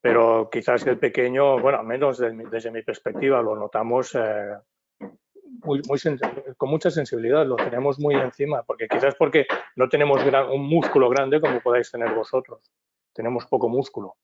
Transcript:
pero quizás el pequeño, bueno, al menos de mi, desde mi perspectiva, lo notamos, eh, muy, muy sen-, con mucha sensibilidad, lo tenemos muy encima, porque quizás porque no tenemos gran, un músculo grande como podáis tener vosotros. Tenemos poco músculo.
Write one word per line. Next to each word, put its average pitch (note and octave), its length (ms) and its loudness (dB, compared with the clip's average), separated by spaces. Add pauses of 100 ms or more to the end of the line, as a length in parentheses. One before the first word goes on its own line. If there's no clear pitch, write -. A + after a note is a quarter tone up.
pero A2+ 500 4
quizás A#2+ 360 -2
el B2 120 0
pequeño, C3 600 2
bueno, C3 180 2
al A2 80 -6
menos B2+ 320 -2
de A#2 140 -2
mi, A2+ 120 -14
desde A2+ 260 -8
mi A2+ 120 -10
perspectiva, A#2+ 580 -2
lo A2 160 -2
notamos, A2+ 600 -2
eh, G#2 400 -4 (1080)
muy, C#3+ 220 -2
muy C#3 120 -2
sen-, C3+ 580 -6
con C3+ 120 -4
mucha D#3+ 220 0
sensibilidad, C3+ 560 0
lo B2+ 100 -2
tenemos B2 420 -2
muy D3 180 0
encima, C3+ 480 -2
porque A2+ 240 -6
quizás B2+ 260 2
porque C#3+ 320 4 (300)
no B2+ 120 2
tenemos C#3+ 360 4
gran, C3+ 260 4
un C#3 180 -2
músculo D3 400 4
grande C#3 320 2
como C3+ 200 0
podáis A#2+ 300 0
tener A#2 240 -4
vosotros. A#2+ 560 -6 (440)
Tenemos A#2+ 320 -6
poco B2 220 0
músculo. A2+ 560 -6